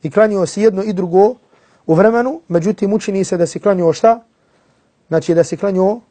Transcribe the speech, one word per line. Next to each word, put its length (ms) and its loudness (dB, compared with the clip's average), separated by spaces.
I 80 -6
klanjao 340 2
si 160 -6
jedno 220 2
i 100 -4
drugo 420 2
u 60 2
vremenu, 540 2
međutim, 460 -2
učini 300 -4
se 140 -4
da 80 0
si 140 -10
klanjao 340 0
šta? 300 2
Znači, 260 -2
da 100 4
si 140 -4
klanjao 540 -2